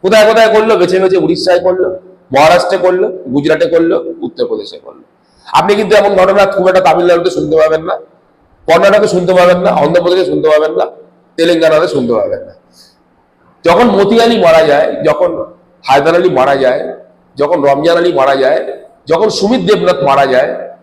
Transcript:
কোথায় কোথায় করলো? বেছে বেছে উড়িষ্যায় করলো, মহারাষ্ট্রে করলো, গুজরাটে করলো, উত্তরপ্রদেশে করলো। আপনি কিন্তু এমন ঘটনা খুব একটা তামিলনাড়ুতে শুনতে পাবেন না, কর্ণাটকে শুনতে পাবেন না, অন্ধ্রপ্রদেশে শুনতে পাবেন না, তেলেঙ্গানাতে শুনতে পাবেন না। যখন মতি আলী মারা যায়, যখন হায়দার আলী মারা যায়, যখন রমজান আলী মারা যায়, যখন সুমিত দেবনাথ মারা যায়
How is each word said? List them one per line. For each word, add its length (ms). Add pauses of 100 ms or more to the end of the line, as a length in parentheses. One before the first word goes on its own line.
কোথায় 240
কোথায় 280
করলো? 220
বেছে 220
বেছে 180
উড়িষ্যায় 440
করলো, 400 (360)
মহারাষ্ট্রে 420
করলো, 300
গুজরাটে 580
করলো, 540
উত্তরপ্রদেশে 580
করলো। 240 (500)
আপনি 220
কিন্তু 220
এমন 200
ঘটনা 300
খুব 220
একটা 120
তামিলনাড়ুতে 500
শুনতে 260
পাবেন 280
না, 120 (720)
কর্ণাটকে 420
শুনতে 260
পাবেন 240
না, 120
অন্ধ্রপ্রদেশে 540
শুনতে 240
পাবেন 280
না, 100 (500)
তেলেঙ্গানাতে 520
শুনতে 240
পাবেন 280
না। 140 (1120)
যখন 260
মতি 300
আলী 220
মারা 200
যায়, 400
যখন 420 (420)
হায়দার 280
আলী 160
মারা 260
যায়, 380 (420)
যখন 260
রমজান 340
আলী 160
মারা 240
যায়, 360 (340)
যখন 220
সুমিত 320
দেবনাথ 420
মারা 240
যায় 440 (120)